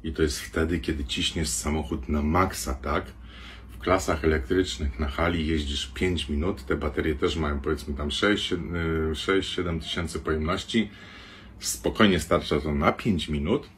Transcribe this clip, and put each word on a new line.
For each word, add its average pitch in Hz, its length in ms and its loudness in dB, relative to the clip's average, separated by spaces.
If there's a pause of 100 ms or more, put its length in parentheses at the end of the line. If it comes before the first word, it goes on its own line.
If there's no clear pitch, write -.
I 80 80 -2
to 78 100 2
jest 73 180 2
wtedy, 80 380 0
kiedy 71 260 -2
ciśniesz - 440 -2
samochód 76 600 -2
na 73 140 2
maksa, 82 520 2
tak? 73 380 -2 (580)
W - 80 -16
klasach 90 460 2
elektrycznych 80 760 2
na 76 80 0
hali 82 380 0
jeździsz 73 480 0
pięć 87 340 0
minut, 76 380 -2
te 82 100 2
baterie 76 380 0
też 78 220 2
mają, 73 240 0
powiedzmy, 73 340 -2
tam 73 160 -2
sześć, 101 420 2
y, 92 60 0 (560)
sześć, 95 400 0
siedem 87 260 -2
tysięcy 80 400 -4
pojemności. 87 720 0 (680)
Spokojnie - 600 4
starcza 80 400 2
to 73 140 0
na 71 180 4
pięć - 360 0
minut. 78 500 0